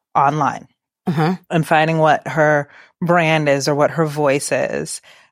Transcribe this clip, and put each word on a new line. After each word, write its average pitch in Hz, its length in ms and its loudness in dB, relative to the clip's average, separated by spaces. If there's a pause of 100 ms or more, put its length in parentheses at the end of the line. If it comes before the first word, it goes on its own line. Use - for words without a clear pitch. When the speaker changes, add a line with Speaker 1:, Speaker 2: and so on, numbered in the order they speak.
(140)
Speaker 1:
online 143 540 0 (400)
Speaker 2:
Mm-hmm. 165 420 -2
Speaker 1:
and 160 160 0
finding 160 320 2
what 156 300 2
her 151 400 0 (320)
brand 160 480 0
is 139 180 0
or 151 80 0
what 143 180 2
her 156 140 0
voice 143 460 -2
is. - 480 -4 (320)